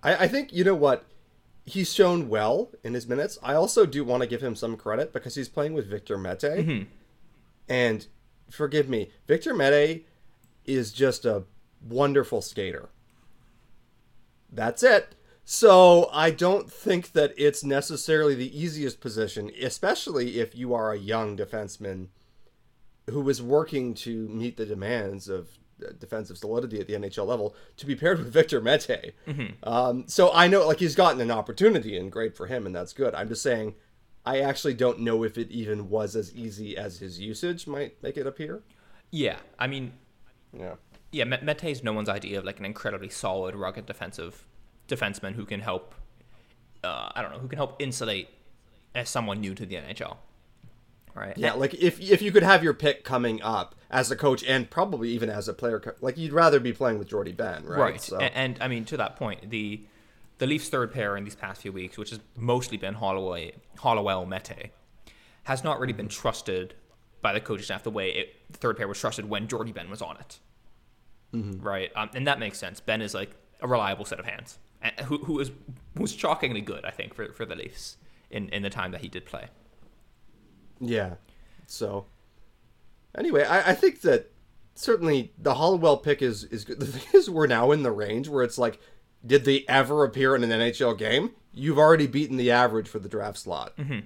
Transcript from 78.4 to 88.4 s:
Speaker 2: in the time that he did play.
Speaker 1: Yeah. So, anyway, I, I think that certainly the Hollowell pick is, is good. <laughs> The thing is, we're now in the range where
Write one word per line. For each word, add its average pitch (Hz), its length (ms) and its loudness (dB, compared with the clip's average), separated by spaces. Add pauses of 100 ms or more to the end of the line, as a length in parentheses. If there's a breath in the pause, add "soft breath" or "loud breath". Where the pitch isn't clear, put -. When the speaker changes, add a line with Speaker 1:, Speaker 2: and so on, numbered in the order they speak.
Speaker 2:
in 101 140 -4
the 101 60 -2
time 92 220 -8
that 87 100 -12
he - 80 -12
did 90 160 -14
play. - 220 -14 (1300)
Speaker 1:
Yeah. 107 360 -4 (520 soft breath)
So, 101 380 -8 (1120)
anyway, - 280 2
I, 170 280 4
I - 40 6
think - 260 2
that - 300 4 (440)
certainly 165 640 2
the 135 180 0
Hollowell 160 420 6
pick 143 240 0
is, 110 240 0
is 107 200 -8
good. 127 140 -10
<laughs> - 0 -
The 143 80 -4
thing 131 260 -10
is, 370 160 0
we're 156 180 2
now 123 240 4
in 151 120 2
the 123 80 0
range 107 360 -4
where 143 160 0